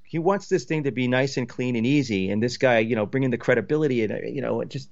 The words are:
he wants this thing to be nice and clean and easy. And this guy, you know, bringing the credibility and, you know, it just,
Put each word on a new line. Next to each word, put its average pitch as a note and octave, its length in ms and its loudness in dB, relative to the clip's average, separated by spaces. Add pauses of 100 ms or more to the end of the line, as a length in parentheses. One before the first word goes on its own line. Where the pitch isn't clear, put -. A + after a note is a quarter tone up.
he - 160 -6
wants G3 300 0
this F#3 160 0
thing D#3 180 -2
to C#3 80 0
be B2 160 -2
nice C3 300 2
and B2 120 -2
clean B2 280 -2
and A2+ 100 2
easy. A2 440 2
And G#2+ 120 0
this A#2+ 140 -2
guy, A#2+ 240 4
you A2+ 160 0
know, G#2 100 0
bringing C3+ 240 0
the A#2 80 -2
credibility B2+ 640 0
and, A#2 320 -4
you B2 80 -6
know, A#2 180 -2
it - 100 -6
just, C3+ 220 -10